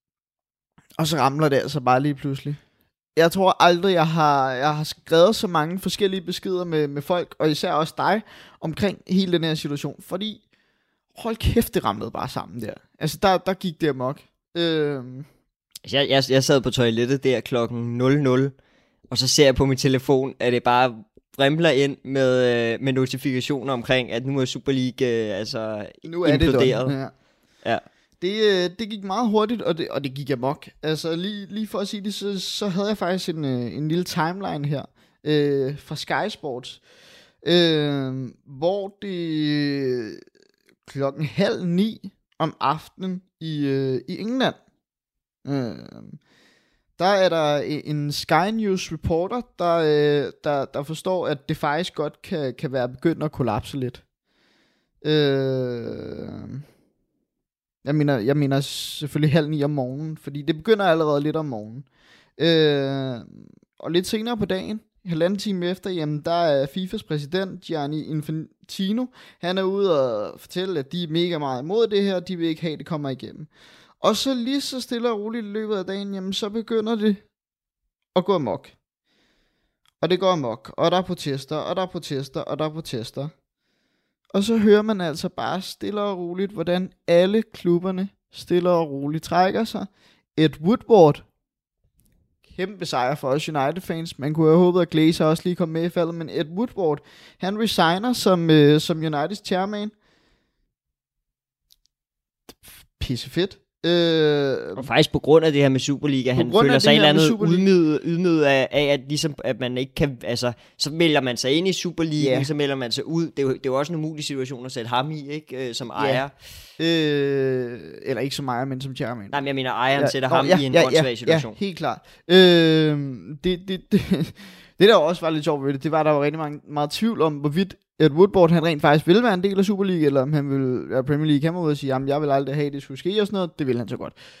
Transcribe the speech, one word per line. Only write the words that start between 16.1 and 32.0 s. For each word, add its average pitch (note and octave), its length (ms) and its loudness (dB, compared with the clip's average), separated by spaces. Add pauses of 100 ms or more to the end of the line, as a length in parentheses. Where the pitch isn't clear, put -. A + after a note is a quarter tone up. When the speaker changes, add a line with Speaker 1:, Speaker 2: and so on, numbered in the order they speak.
Speaker 2:
jeg C3 140 4
sad C#3 180 4
på B2+ 100 -2
toilettet A#2+ 520 2
der B2+ 160 2
klokken A#2+ 580 -4
nul C3 240 2
nul, C3+ 300 2 (580)
og A#2+ 80 -8
så C3 100 2
ser D3 180 6
jeg C3 100 6
på C#3 100 2
min C3+ 120 2
telefon, C3 640 2
at B2 140 2
det A#2+ 100 0
bare B2 320 2 (420)
vrimler D#3 320 2
ind C#3 340 2
med, C3 420 2 (280)
øh, - 80 -6
med C3+ 120 0
notifikationer C3 800 -2
omkring, B2+ 380 0
at A#2+ 140 -4
nu C#3 140 -2
er C3 60 0
Super C3+ 260 -4
League, B2+ 360 -2
øh, A2 320 -2
altså, A2 480 -8 (180)
Speaker 1:
Nu E3+ 180 -6
er D3 140 4
det D#3+ 80 2
Speaker 2:
imploderet. B2+ 400 4
Speaker 1:
done. C3+ 160 -4
Ja. C3 60 -8 (640)
Speaker 2:
Ja. A2 60 0 (440)
Speaker 1:
Det, F#3 120 -4 (100)
øh, F#3 260 2 (100)
det A3 100 -8
gik G#3 140 -12
meget G#3 260 -2
hurtigt, G#3+ 320 0
og E3 160 -2
det, E3 120 -4
og - 140 -6
det C3 100 -6
gik C#3 160 -8
amok. C3+ 380 -4 (160)
Altså, D#3 320 -4
lige, G3+ 340 -8
lige G#3 180 -8
for G3+ 120 -6
at G3 80 -4
sige G3+ 160 -10